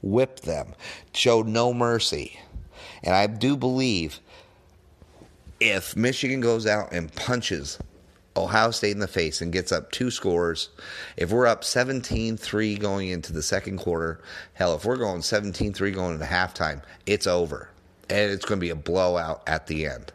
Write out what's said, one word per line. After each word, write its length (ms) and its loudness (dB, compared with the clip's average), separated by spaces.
Whipped 440 2
them. 300 -4
Showed 340 6
no 280 2
mercy. 680 0
And 120 4
I 120 6
do 320 0
believe 640 0
if 340 0
Michigan 460 0
goes 260 2
out 260 0
and 220 -4
punches 640 -4
Ohio 340 4
State 220 0
in 60 -2
the 100 -2
face 320 0
and 100 -4
gets 220 0
up 180 -2
two 200 -2
scores, 580 0
if 140 -2
we're 160 6
up 180 2
seventeen 720 0
three 400 0
going 320 -2
into 240 -6
the 100 -4
second 360 -2
quarter, 420 -2
hell, 220 2
if 100 -6
we're 120 2
going 260 -2
seventeen 500 0
three 180 0
going 240 -2
into 120 -4
halftime, 560 0
it's 200 2
over. 440 0
And 220 4
it's 140 -4
gonna 160 0
be 100 -2
a 60 -4
blowout 720 0
at 200 0
the 200 -2
end. 280 -8